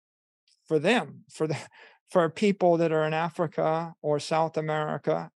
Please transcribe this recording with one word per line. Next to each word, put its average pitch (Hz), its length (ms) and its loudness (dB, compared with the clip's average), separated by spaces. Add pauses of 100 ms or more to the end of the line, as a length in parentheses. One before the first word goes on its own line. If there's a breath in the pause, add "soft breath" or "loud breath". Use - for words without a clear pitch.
(680)
for 160 120 2
them, 165 520 0
for 156 180 -4
the, 151 80 -4 (540 loud breath)
for 170 200 4
people 185 480 2
that 165 140 2
are 156 120 2
in 156 100 -2
Africa 165 880 -2
or 147 200 -2
South 160 360 -2
America 156 840 -4